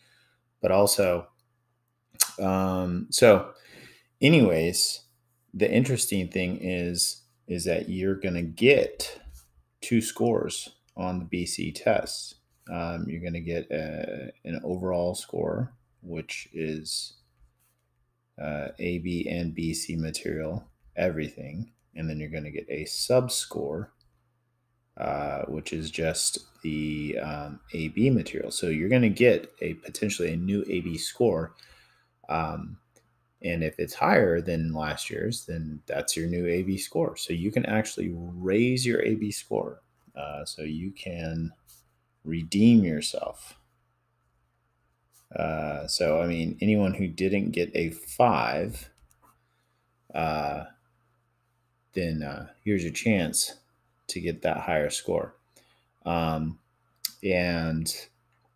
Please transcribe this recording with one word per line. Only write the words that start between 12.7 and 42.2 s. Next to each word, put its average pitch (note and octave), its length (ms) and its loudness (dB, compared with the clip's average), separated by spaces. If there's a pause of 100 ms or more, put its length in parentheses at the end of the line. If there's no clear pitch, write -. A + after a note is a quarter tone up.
Um, E2+ 360 -6
you're E2 140 -8
gonna E2+ 200 -6
get E2 300 -6
a, D#2 600 -6 (140)
an E2 180 -8
overall F2+ 520 -2
score, - 580 -4 (280)
which - 520 -10
is, D#2+ 600 -6 (1300)
uh, D2 280 -6 (100)
A F2 200 -2
B E2+ 300 -4
and E2+ 240 -4
B E2 200 -4
C E2 220 -6
material, D#2+ 720 -6 (300)
everything. D#2 760 -4 (240)
And D#2+ 140 -4
then D2+ 100 -6
you're D2+ 100 -8
gonna D2+ 220 -8
get - 180 -8
a D2+ 160 -6
sub B2+ 460 2
score, D2+ 600 -6 (1080)
uh, C#2+ 460 -4
which D#2 300 -6
is D#2+ 180 -6
just - 480 -2 (240)
the, D2+ 560 -4
um, D2 400 -8 (140)
A D#2+ 160 -4
B A2+ 200 4
material. - 420 0
So - 180 -2
you're D#2+ 200 0
gonna B2 200 6
get G2+ 520 6
a E2 140 -4
potentially E2+ 580 -4
a E2 40 -2
new F#2+ 300 0
A F2+ 120 -2
B E2 180 -4
score. E2 560 0 (800)
Um, D#2+ 460 -4 (640)
and E2+ 220 0
if D#2 160 -2
it's - 160 -6
higher G#2 440 4
than E2 320 -2
last D2+ 380 -4
year's, G2 380 -6
then D#2 400 -8
that's C#2+ 280 -4
your E2 120 -2
new F2 180 -2
A F2 160 2
B F#2+ 160 -2
score. - 400 -2
So - 160 -6
you E2+ 160 -2
can B2 160 0
actually G2 480 -2
raise F#2+ 720 0
your A#2+ 160 2
A A2 140 2
B G#2+ 160 -2
score. - 500 -6 (340)
Uh, D2 300 -10
so - 160 -12
you D#2+ 300 -6
can E2 600 -6 (720)